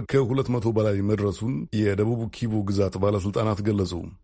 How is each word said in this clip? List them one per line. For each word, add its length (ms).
ከሁለት 440
መቶ 240
በላይ 280
መድረሱን 520
የደቡብ 460
ኪቡ 320
ግዛት 340
ባለስልጣናት 640
ገለጹ። 320